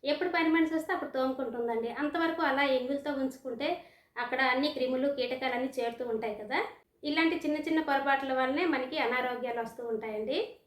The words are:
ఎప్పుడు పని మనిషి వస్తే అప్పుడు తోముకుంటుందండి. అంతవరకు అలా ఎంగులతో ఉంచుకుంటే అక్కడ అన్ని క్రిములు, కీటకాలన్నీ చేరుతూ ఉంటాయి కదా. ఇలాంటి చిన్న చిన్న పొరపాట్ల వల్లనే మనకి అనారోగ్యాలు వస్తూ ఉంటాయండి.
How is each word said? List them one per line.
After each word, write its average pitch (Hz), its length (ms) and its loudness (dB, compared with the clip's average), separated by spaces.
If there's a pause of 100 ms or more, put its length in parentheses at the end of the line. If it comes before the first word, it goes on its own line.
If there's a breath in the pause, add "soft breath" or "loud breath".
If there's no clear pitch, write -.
ఎప్పుడు 294 260 2
పని 320 240 4
మనిషి 320 200 6
వస్తే 320 200 0
అప్పుడు 302 200 -4
తోముకుంటుందండి. 240 720 0 (120)
అంతవరకు 320 420 0
అలా 277 220 4 (100)
ఎంగులతో 277 460 -2
ఉంచుకుంటే 262 480 -4 (480 loud breath)
అక్కడ 247 240 -2 (100)
అన్ని 269 200 2
క్రిములు, 254 460 0
కీటకాలన్నీ 254 600 -2
చేరుతూ 233 320 -4
ఉంటాయి 220 320 -2
కదా. 233 180 -4 (440)
ఇలాంటి 320 420 2
చిన్న 302 120 2 (100)
చిన్న 320 160 2
పొరపాట్ల 269 520 2
వల్లనే 269 320 2
మనకి 262 320 0
అనారోగ్యాలు 247 600 -2
వస్తూ 226 320 -8
ఉంటాయండి. 220 460 -4 (280)